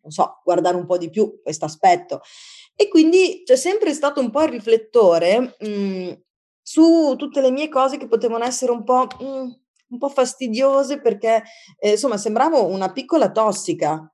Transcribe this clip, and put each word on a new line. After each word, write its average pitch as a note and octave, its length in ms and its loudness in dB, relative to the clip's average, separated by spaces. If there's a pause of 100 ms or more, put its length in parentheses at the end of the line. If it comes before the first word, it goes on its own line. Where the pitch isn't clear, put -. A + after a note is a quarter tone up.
non D#3 100 -20
so, - 320 -4
guardare F3 320 0
un F3+ 120 -8
po' F3+ 100 -2
di E3+ 140 -8
più G#3+ 320 -2
questo D#3 220 -8
aspetto. F3 560 0 (540)
E G#4 120 2
quindi E4+ 580 4
c'è B3+ 100 6
sempre F4+ 380 -2
stato C#4+ 260 -4
un A#3 120 -2
po' C#4+ 100 -2
il D#4 80 0
riflettore, A3 1120 2
mm, G3 460 -6 (540)
su D#4+ 520 4
tutte C#4 260 -2
le C4 100 6
mie D4+ 180 -4
cose C4+ 280 0
che C#4 100 -12
potevano A#3 360 -2
essere B3 280 -4
un A#3+ 120 -4
po', B3+ 220 2 (160)
mm, C4 280 -10 (400)
un B3 100 -14
po' C#4 100 -4
fastidiose, C4+ 920 -2
perché, A3 440 0 (360)
eh, G#3 120 0
insomma, G#3+ 260 0
sembravo A#3 480 0
una F#3+ 260 -4
piccola C4 400 0
tossica. D#3+ 840 -2